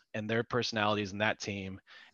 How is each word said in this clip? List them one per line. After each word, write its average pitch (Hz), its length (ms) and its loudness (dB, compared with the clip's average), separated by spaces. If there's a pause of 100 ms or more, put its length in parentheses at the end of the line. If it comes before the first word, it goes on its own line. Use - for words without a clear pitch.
(140)
and 107 160 -4
their 117 140 2
personalities 104 640 2
in 101 80 -6
that 107 220 2
team. 95 400 -6 (340)